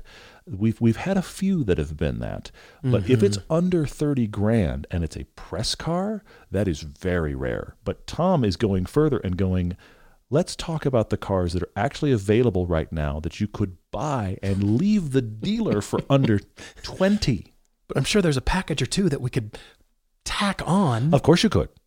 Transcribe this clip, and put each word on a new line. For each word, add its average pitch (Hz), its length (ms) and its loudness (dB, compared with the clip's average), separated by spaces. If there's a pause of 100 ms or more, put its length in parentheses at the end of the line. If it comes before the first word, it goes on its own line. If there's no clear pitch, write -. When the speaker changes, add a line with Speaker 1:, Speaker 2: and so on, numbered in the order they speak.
(460)
Speaker 1:
We've, 110 360 -2
we've 113 160 4
had 190 200 -2
a 185 60 2
few 190 420 0
that 87 140 2
have 76 180 -4
been 67 220 -2
that. 50 300 -8 (340)
But 117 260 2
if 117 140 6
it's 202 140 2
Speaker 2:
Mm-hmm. - 160 -4
Speaker 1:
under 175 340 2
thirty 143 400 0
grand 101 640 0
and 87 120 -2
it's - 140 -6
a - 60 -10 (120)
press - 380 -6
car, 190 500 -4 (280)
that 98 160 0
is 80 140 -2
very 80 540 -2
rare. 62 480 -6
But - 220 -6
Tom 165 380 0
is 98 120 2
going 95 300 0
further 151 320 2
and 90 180 -2
going, 92 400 0 (540)
"Let's 151 260 0
talk 160 300 -6
about 127 240 2
the 101 80 0
cars 90 360 0
that 85 100 0
are - 120 -8
actually 139 360 0
available 104 560 2
right 80 240 0
now 76 300 -2
that - 180 -8
you 104 80 0
could 92 300 -4 (120)
buy 107 540 -4
and 101 340 2
leave 190 340 2
the 127 120 2
dealer 123 580 -2
for - 240 -2
Speaker 2:
<laughs> - 40 -20
Speaker 1:
under 127 300 4 (440)
twenty." 190 720 -2 (320)
Speaker 2:
But - 100 -4
I'm 131 60 0
sure 208 180 2
there's 151 160 2
a 123 40 -2
package 170 420 0
or - 40 0
two 185 220 0
that 139 120 -2
we 123 100 -4
could 107 260 -4 (680)
tack - 420 -2
on. 151 440 2
Speaker 1:
Of 139 120 4
course 170 180 6
you 220 80 4
could. 85 200 0 (180)